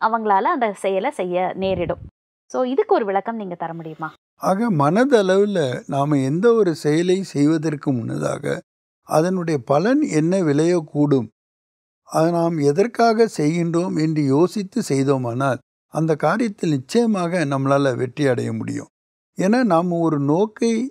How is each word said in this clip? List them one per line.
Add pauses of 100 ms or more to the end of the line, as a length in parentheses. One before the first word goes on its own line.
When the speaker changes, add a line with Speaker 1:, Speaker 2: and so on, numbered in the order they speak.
Speaker 1:
அவங்களால
அந்த
செயலை
செய்ய
நேரிடும். (480)
So,
இதுக்கு
ஒரு
விளக்கம்
நீங்க
தர
முடியுமா? (320)
Speaker 2:
ஆக
மனதளவுல (280)
நாம
எந்த
ஒரு
செயலை
செய்வதற்கு
முன்னதாக (640)
அதனுடைய
பலன்
என்ன
விளையக்கூடும், (800)
அதை
நாம்
எதற்காக
செய்கின்றோம்
என்று
யோசித்து
செய்தோமானால் (320)
அந்த
காரியத்தில்
நிச்சயமாக
நம்மளால
வெற்றி
அடைய
முடியும். (480)
ஏன்னா
நாம
ஒரு
நோக்கை (160)